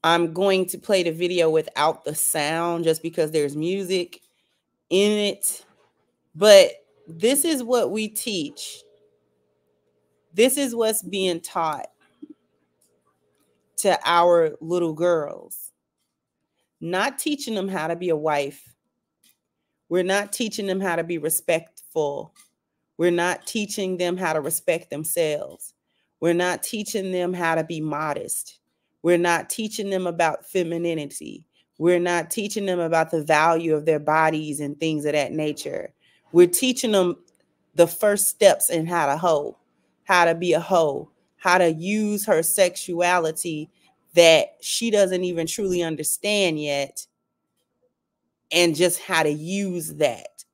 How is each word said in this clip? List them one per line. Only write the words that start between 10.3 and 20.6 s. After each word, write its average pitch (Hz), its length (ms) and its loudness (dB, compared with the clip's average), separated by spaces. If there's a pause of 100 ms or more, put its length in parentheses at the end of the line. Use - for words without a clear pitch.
This 254 240 4
is 269 160 -2
what's 220 300 -2
being 180 360 -2
taught 160 460 -6 (1900)
to 190 260 2
our 170 560 4
little 165 340 -2
girls. 160 760 -4 (1080)
Not 190 400 -4
teaching 285 340 -4
them 196 140 -4
how 170 180 -4
to 170 100 -4
be 175 140 -6
a 160 60 2
wife. 147 580 -4 (1120)
We're 180 140 0
not 196 320 -2
teaching 214 320 -6